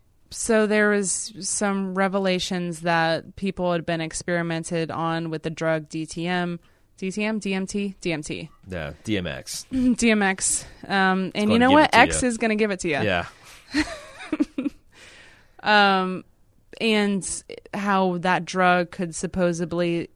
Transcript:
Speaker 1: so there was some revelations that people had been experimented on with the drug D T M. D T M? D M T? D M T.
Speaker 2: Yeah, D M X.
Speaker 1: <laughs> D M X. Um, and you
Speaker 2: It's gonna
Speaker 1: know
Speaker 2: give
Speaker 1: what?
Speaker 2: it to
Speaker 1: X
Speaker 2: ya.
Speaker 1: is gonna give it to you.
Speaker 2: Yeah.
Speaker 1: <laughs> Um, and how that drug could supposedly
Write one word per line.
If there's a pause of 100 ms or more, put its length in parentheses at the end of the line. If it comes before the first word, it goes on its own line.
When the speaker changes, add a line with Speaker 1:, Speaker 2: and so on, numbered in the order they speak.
(300)
Speaker 1:
so
there
was
some
revelations
that
people
had
been
experimented
on
with
the
drug
D
T
M. (340)
D
T
M?
D
M
T?
D
M
T. (160)
Speaker 2:
Yeah, (100)
D
M
X.
Speaker 1:
<laughs>
D
M
X. (240)
Um,
and
you
Speaker 2:
It's
gonna
Speaker 1:
know
Speaker 2:
give
Speaker 1:
what?
Speaker 2:
it
to
Speaker 1:
X
Speaker 2:
ya.
Speaker 1:
is
gonna
give
it
to
you.
Speaker 2:
Yeah. (480)
Speaker 1:
<laughs> (1800)
Um, (560)
and (300)
how
that
drug
could
supposedly